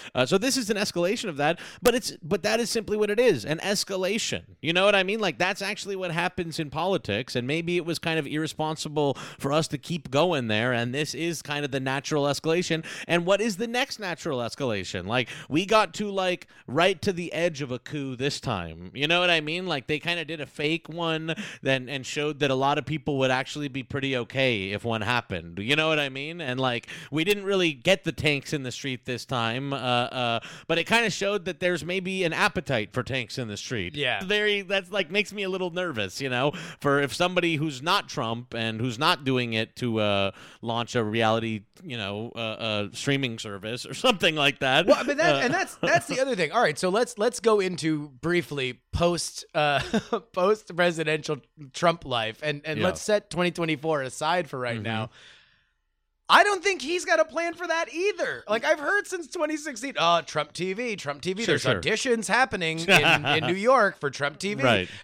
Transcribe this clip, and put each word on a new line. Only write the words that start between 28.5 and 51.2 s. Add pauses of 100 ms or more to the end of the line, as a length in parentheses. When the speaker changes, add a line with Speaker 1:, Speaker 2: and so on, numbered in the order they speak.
Speaker 1:
in
the
street
this
time,
uh,
uh, (280)
but
it
kinda
showed
that
there's
maybe
an
appetite
for
tanks
in
the
street.
Speaker 2:
Yeah.
Speaker 1:
Very,
that's,
like,
makes
me
a
little
nervous,
you
know, (280)
for
if
somebody
who's
not
Trump
and
who's
not
doing
it
to,
uh, (480)
launch
a
reality, (200)
you
know,
uh,
uh,
streaming
service
or
<laughs>
something
like
that.
Speaker 2:
Well,
but
that,
Speaker 1:
Uh,
Speaker 2:
and
that's,
that's
the
other
thing.
All
right,
so
let's,
let's
go
into (100)
briefly (120)
post, (100)
uh,
<laughs>
post-presidential (340)